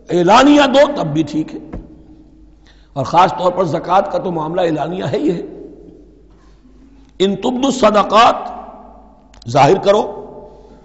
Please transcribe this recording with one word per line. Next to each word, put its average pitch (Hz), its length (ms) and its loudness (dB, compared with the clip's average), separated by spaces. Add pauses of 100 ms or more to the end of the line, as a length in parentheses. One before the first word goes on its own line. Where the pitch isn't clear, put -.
(120)
एलानिया 269 560 6
दो 277 260 4
तब 196 140 -4
भी 151 160 -2
ठीक 156 260 -6
है, - 100 -14 (1400)
और 135 80 -4
ख़ास 175 280 2
तौर 180 180 -2
पर 180 180 -2
ज़कात 185 440 -2
का 180 60 -2
तो 185 140 -6
मामला 170 320 -4
एलानिया 170 420 -4
है 123 120 -4
ही 143 120 -2
है। 170 140 -4 (1800)
इन 196 160 0
तुब्दु 254 360 -2
सदकात, 214 680 2 (1080)
जाहिर 139 340 4
करो, 202 220 2 (840)